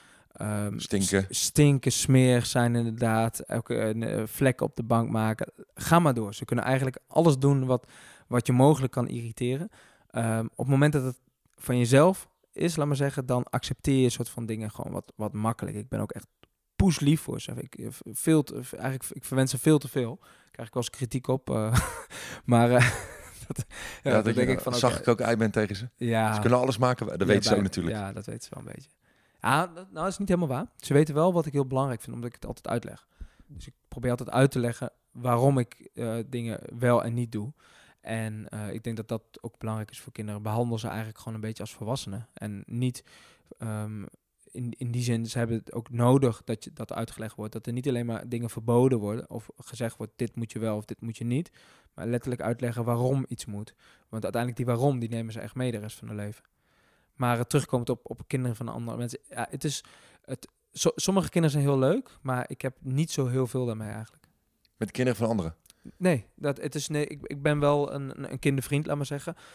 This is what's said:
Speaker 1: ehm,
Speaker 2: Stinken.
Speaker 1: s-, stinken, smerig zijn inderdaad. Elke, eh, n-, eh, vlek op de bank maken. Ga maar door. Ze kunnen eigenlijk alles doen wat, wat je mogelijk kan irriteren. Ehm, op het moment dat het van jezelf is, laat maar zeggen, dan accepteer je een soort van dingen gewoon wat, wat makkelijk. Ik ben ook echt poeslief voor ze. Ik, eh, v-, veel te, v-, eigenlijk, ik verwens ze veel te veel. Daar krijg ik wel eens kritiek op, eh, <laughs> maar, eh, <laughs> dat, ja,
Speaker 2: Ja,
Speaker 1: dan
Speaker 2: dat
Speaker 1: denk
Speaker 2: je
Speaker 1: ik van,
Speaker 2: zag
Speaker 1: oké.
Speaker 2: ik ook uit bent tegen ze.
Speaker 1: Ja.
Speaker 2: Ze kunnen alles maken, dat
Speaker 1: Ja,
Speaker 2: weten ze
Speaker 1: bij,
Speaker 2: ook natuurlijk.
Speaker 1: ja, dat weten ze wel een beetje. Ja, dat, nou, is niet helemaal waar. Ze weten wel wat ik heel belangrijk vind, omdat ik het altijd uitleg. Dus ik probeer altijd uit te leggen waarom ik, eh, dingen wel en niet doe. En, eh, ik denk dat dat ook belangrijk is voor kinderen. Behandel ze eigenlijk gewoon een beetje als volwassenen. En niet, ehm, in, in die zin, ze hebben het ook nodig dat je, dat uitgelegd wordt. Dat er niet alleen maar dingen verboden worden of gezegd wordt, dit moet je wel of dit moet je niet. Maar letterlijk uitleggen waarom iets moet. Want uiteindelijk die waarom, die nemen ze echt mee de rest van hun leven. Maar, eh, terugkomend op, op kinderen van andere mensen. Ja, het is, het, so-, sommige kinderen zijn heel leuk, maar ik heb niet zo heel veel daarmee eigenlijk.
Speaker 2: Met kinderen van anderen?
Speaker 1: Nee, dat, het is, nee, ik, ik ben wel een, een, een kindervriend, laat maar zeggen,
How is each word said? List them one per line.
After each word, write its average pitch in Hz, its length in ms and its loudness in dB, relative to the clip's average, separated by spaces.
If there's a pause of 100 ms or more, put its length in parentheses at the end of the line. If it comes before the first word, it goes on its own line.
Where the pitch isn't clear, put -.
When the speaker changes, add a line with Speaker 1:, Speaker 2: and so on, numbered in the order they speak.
(320)
Speaker 1:
ehm, 104 480 -4
Speaker 2:
Stinken. 98 500 2
Speaker 1:
s-, - 120 -4
stinken, 143 500 4
smerig 127 540 6
zijn 120 300 2
inderdaad. 113 640 0
Elke, - 380 -4
eh, 110 180 0
n-, 113 80 -4
eh, 107 220 -2
vlek 127 360 2
op - 140 0
de 131 80 -4
bank 113 260 2
maken. 110 420 0 (240)
Ga - 240 4
maar 156 140 6
door. 107 220 -4
Ze - 100 -10
kunnen 120 200 0
eigenlijk 131 320 0 (100)
alles 160 300 6
doen 139 280 4
wat, 127 220 0 (400)
wat 120 200 0
je 127 60 4
mogelijk 135 400 6
kan 123 140 -2
irriteren. 123 600 -4 (400)
Ehm, 113 360 -2
op - 120 -10
het 117 100 -2
moment 143 260 6
dat 139 100 0
het 127 160 -6 (360)
van - 220 -2
jezelf 139 500 6 (240)
is, 165 240 -2
laat 147 120 0
maar 147 80 0
zeggen, 139 300 -2
dan 123 180 0
accepteer - 540 0
je 131 60 6
een 120 80 6
soort - 180 -6
van 117 160 -8
dingen 110 260 -6
gewoon - 200 -8
wat, 95 240 -10
wat 107 180 -6
makkelijk. 104 440 -4
Ik 120 120 -10
ben 110 100 -4
ook 104 120 -4
echt - 160 -12 (480)
poeslief 151 460 4
voor 120 200 -8
ze. - 100 -10
Ik, - 240 -12
eh, - 140 -12
v-, - 100 -14 (120)
veel 156 320 4
te, - 200 -10
v-, 127 100 -14
eigenlijk, 131 380 -6
ik - 120 -12
verwens 131 280 2
ze 127 60 -2
veel 156 200 6
te 139 100 -4
veel. 127 340 -4
Daar - 300 -20
krijg 117 160 -14
ik - 60 -16
wel 123 100 -2
eens - 80 -8
kritiek 127 360 -6
op, 131 220 -2
eh, 113 300 2 (340)
<laughs> - 320 -14
maar, 120 260 6
eh, 123 200 8 (260)
<laughs> - 300 -18
dat, - 100 -10
ja, - 80 -6 (380)
Speaker 2:
Ja, 139 80 0
Speaker 1:
dan 110 120 6
Speaker 2:
dat 113 120 2
Speaker 1:
denk 123 120 2
Speaker 2:
je 131 60 2
Speaker 1:
ik - 60 0
van, 123 160 -2
Speaker 2:
zag 120 160 4
Speaker 1:
oké. - 100 -4
Speaker 2:
ik - 60 -2
ook 120 140 4
uit 117 160 2
bent 110 160 2
tegen 104 220 0
ze. 117 200 -8
Speaker 1:
Ja. 113 380 2
Speaker 2:
Ze 107 80 0
kunnen 120 180 6
alles 127 180 0
maken, 123 300 2
dat 82 120 -4
Speaker 1:
Ja, 95 60 2
Speaker 2:
weten 104 180 6
ze 110 60 2
Speaker 1:
bij, 107 80 6
Speaker 2:
ook 101 60 4
natuurlijk. 92 320 -2
Speaker 1:
ja, 98 180 -6
dat 101 120 -12
weten 117 180 -12
ze - 120 -18
wel - 120 -12
een - 80 -12
beetje. - 140 -18 (520)
Ja, 151 260 2
dat, 180 240 -18
nou, 160 160 -4
is 190 100 -4
niet 202 100 -4
helemaal 175 220 2
waar. 131 160 -4 (120)
Ze - 160 -2
weten 147 220 4
wel 170 180 4
wat 165 120 0
ik 143 80 -6
heel 139 140 0
belangrijk 131 340 -2
vind, 120 140 -12
omdat 120 140 -8
ik 117 60 -14
het - 100 -18
altijd 110 220 -10
uitleg. - 400 -6 (400)
Dus - 200 -16
ik 131 60 -18 (140)
probeer 123 220 -4
altijd 123 220 -4
uit 135 200 6
te 131 80 -2
leggen 120 320 -4 (200)
waarom 123 460 4
ik, - 360 -4
eh, 117 240 -6 (100)
dingen 117 320 -6 (200)
wel 120 240 4
en 117 100 -4
niet 117 180 -4
doe. 113 220 -6 (480)
En, 110 480 -8
eh, 104 240 -8
ik 110 100 -10
denk 113 140 -6
dat 110 100 -10
dat 110 140 -4 (200)
ook - 160 -12
belangrijk 110 340 -6
is - 80 -18
voor - 140 -18
kinderen. 104 280 -8
Behandel 113 380 -2
ze 117 80 -8
eigenlijk 110 300 -8
gewoon 113 160 -10
een 110 80 -8
beetje 107 220 -8
als 110 100 -12
volwassenen. 110 600 -8
En 101 320 -10
niet, 123 380 -4 (540)
ehm, 107 460 -8 (480)
in, 120 260 -8
in 120 140 -6
die 123 120 -2
zin, 117 220 0
ze 113 120 -8
hebben 113 200 0
het - 160 -12
ook 117 160 -8
nodig 120 540 4
dat - 200 -6
je, - 100 -16
dat - 200 -12
uitgelegd 110 420 -8
wordt. 107 180 -10
Dat 110 140 -12
er 120 60 -6
niet 123 140 -4
alleen 120 180 0
maar 117 240 -6
dingen 117 200 -4
verboden 120 500 4
worden 104 300 -4
of - 280 -12
gezegd 117 400 -8
wordt, 110 180 -12
dit 120 200 -6
moet 117 160 -6
je - 80 -10
wel 110 180 -2
of 107 80 -8
dit - 160 -12
moet 113 160 -8
je - 80 -8
niet. 127 260 -2 (420)
Maar 95 140 -8
letterlijk 120 340 -2
uitleggen 117 420 -4
waarom 127 440 0
iets - 180 -10
moet. 101 280 -12 (360)
Want 110 140 -8
uiteindelijk 117 320 -4
die 120 200 0
waarom, 131 240 2
die 117 100 -4
nemen 113 240 -6
ze 113 60 -10
echt - 160 -12
mee 127 160 -2
de 113 60 -4
rest 107 200 -12
van 113 100 -14
hun 110 100 -8
leven. 104 260 -10 (720)
Maar, 120 260 0
eh, 120 60 -2
terugkomend 127 440 0
op, 123 100 -2 (100)
op 123 180 -12
kinderen 127 280 -2
van 117 120 -8
andere 117 300 -8
mensen. 120 220 -8 (100)
Ja, 117 200 -8
het 139 140 -8
is, 143 200 -4 (420)
het, - 220 -12 (240)
so-, - 240 0
sommige 185 340 2
kinderen 156 300 2
zijn 143 100 4
heel 135 100 4
leuk, 165 420 2
maar 127 260 -4
ik - 140 -12
heb 131 180 -6
niet 135 320 -2
zo 135 160 0
heel 127 200 0
veel 127 180 -4
daarmee 110 260 -6
eigenlijk. 110 320 -14 (540)
Speaker 2:
Met 104 140 -4
kinderen 123 280 2
van 113 100 2
anderen? 87 260 -2 (420)
Speaker 1:
Nee, 175 280 2 (100)
dat, 143 260 -4
het 147 140 -4
is, 143 120 -4
nee, 147 200 -2
ik, 143 160 -12
ik 143 180 -10
ben 147 180 2
wel 147 340 2
een, 139 240 -8
een, - 140 -10
een 131 80 -8
kindervriend, 143 460 0
laat 147 120 -2
maar 143 80 -4
zeggen, 143 300 -8 (200)